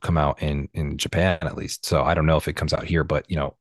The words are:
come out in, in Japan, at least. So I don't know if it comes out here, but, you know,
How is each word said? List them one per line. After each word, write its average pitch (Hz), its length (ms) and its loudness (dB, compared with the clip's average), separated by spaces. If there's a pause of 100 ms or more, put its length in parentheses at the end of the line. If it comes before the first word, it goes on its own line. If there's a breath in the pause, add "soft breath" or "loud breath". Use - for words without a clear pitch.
come 85 160 2
out 71 240 2
in, 71 320 -2
in 71 240 -4
Japan, 87 440 0
at - 160 -6
least. - 280 -10
So 76 180 2
I 80 100 4
don't 80 120 2
know 78 120 6
if - 100 -2
it 76 60 -2
comes 78 200 -4
out 76 120 -2
here, 80 180 2
but, 73 260 -2
you 87 60 -4
know, 69 260 -2